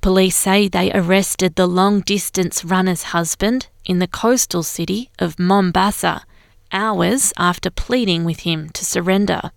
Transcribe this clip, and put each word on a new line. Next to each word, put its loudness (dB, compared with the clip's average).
Police 4
say 2
they 0
arrested 2
the 2
long-distance 0
runner's 0
husband -2
in 0
the 0
coastal 0
city -6
of -2
Mombasa, 0
hours 0
after -2
pleading -2
with -4
him -4
to -10
surrender. 0